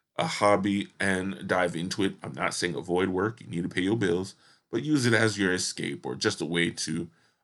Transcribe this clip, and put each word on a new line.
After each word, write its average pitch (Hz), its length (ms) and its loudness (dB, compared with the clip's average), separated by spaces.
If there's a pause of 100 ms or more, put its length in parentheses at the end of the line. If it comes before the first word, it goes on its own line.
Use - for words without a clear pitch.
(180)
a - 80 0
hobby 101 600 2 (120)
and 95 480 -2
dive 90 280 2
into 87 280 -2
it. 95 200 0
I'm 69 100 -10
not 90 220 -2
saying 87 200 -2
avoid 90 340 0
work. 98 320 -2
You - 60 -18
need 85 160 -4
to 90 60 -2
pay 90 120 -4
your 101 160 2
bills, 92 360 0 (380)
but 117 120 -4
use 143 220 2
it 117 80 6
as 110 240 4
your 95 160 2
escape 90 520 -4
or 64 100 -4
just - 260 0
a 76 40 -2
way 85 260 2
to, 85 360 -4 (360)